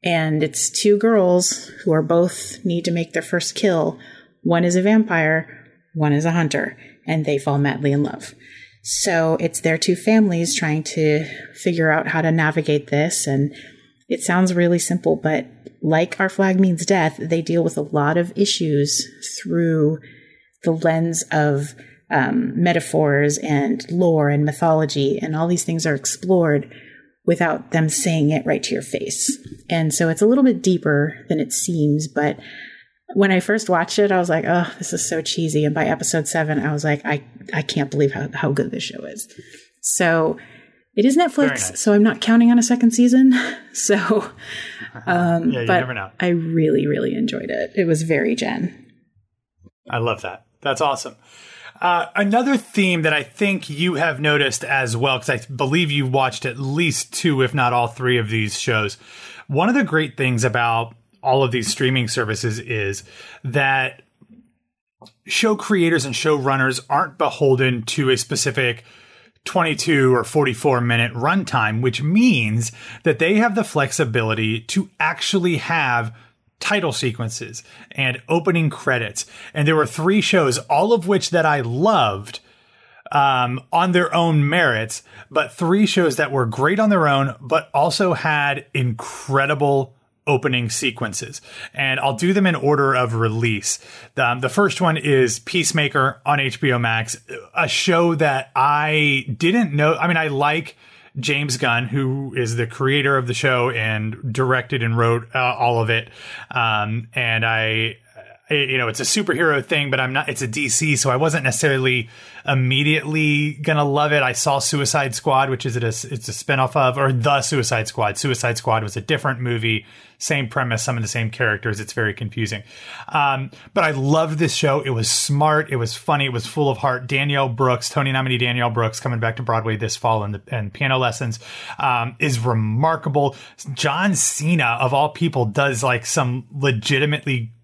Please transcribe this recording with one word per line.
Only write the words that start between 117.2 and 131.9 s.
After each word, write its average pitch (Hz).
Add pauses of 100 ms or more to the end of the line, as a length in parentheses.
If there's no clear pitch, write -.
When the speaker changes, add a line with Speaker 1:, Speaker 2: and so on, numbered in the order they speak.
Speaker 2:
Suicide 117
Squad. 104
Suicide 120
Squad 110
was 104
a 110
different 135
movie, 113 (320)
same 139
premise, 120
some 123
of 117
the 107
same 113
characters. 107
It's 110
very 110
confusing. 104 (440)
Um, 135 (200)
but 185
I 156
loved 151
this 165
show. 143
It 135
was 113
smart. 151
It 139
was 117
funny. 143
It 131
was 117
full 151
of 131
heart. 127
Danielle 139
Brooks, 123
Tony 135
nominee 131
Danielle 120
Brooks, 113
coming 120
back 113
to 127
Broadway 113
this 107
fall 113
in 101
the, 98
in 110
Piano 131
Lessons, 117 (400)
um, 120